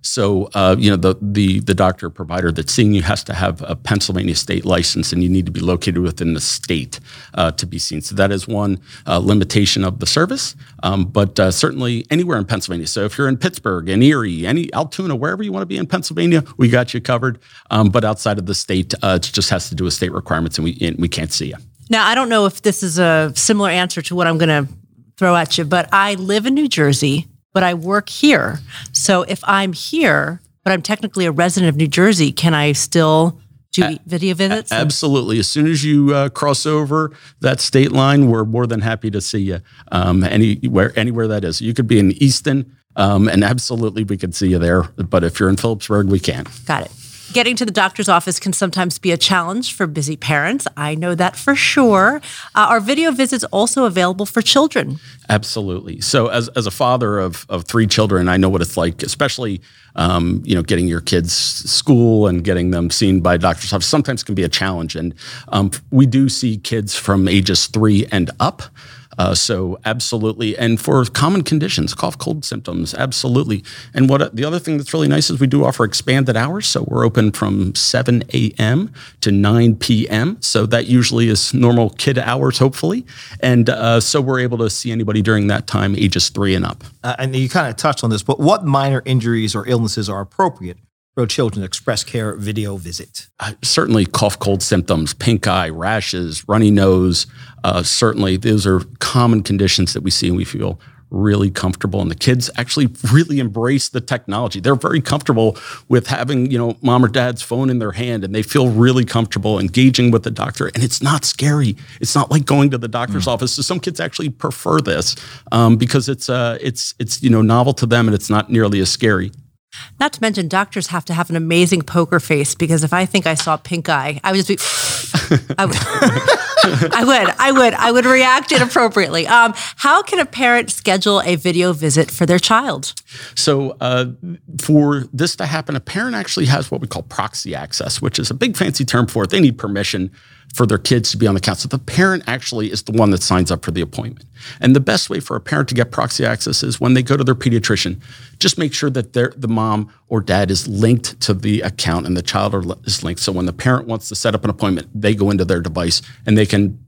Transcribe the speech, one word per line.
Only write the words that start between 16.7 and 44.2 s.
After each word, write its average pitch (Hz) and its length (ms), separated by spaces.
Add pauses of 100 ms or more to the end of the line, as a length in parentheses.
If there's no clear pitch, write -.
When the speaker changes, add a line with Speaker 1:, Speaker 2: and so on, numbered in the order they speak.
Speaker 1:
you 123 60
covered. 123 400 (320)
Um, 107 160
but 107 160
outside 107 340
of 90 80
the 98 80
state, - 480
uh, 92 180
it - 120
just - 180
has 90 200
to 85 40
do 76 80
with 85 120
state 90 180
requirements, 82 440
and 78 100
we, 85 140
and 82 180
we 85 100
can't 80 240
see 69 160
you. - 80 (340)
Speaker 2:
Now, 220 160
I 220 80
don't 254 140
know 220 180
if - 160
this 196 220
is 170 160
a 160 340
similar 202 360
answer 180 320
to 175 120
what 175 140
I'm 165 100
gonna 151 300 (480)
throw 180 180
at 170 240
you, 170 60
but 170 280
I 202 220
live 202 320
in 262 80
New 294 140
Jersey, 147 580 (280)
but 190 80
I 180 100
work 185 380
here. - 480 (340)
So 185 300
if - 220
I'm 196 280
here, 165 680 (200)
but 190 120
I'm 170 80
technically 202 420
a 165 80
resident 175 380
of 139 60
New 156 120
Jersey, 175 420
can 165 220
I 147 200
still 160 680 (320)
do 180 100
Speaker 1:
A-, 156 220
Speaker 2:
video 175 300
visits? 196 360
Speaker 1:
a-, 110 40
absolutely. 135 640
As 101 100
soon 151 180
as 156 160
you, 143 320
uh, 139 140
cross 143 380
over 151 460 (280)
that 131 200
state 135 320
line, 135 360
we're 113 160
more 120 220
than 113 160
happy 110 280
to 98 120
see - 180
you, 92 200 (300)
um, 92 320
anywhere, 107 760
anywhere 113 320
that 104 160
is. 82 180
You 113 100
could 113 160
be 113 100
in 98 140 (100)
Easton, 135 540 (200)
um, 101 300
and 95 160
absolutely 110 600
we 98 140
could 90 160